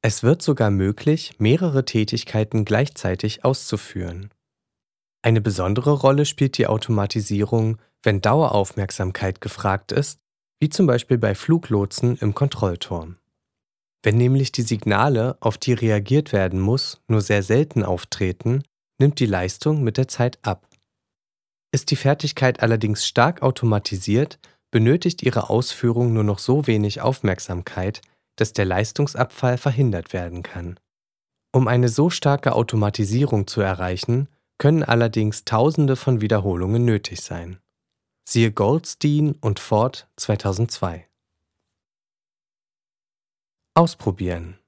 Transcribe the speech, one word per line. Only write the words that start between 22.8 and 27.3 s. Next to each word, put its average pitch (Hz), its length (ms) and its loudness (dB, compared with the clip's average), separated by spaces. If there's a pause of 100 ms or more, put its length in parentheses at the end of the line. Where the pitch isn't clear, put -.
stark 143 340 2
automatisiert, 110 960 0 (320)
benötigt 147 540 2
ihre 117 260 0
Ausführung 120 640 0
nur 110 100 2
noch 104 140 0
so 143 300 0
wenig 104 340 0
Aufmerksamkeit, 95 1000 -4 (340)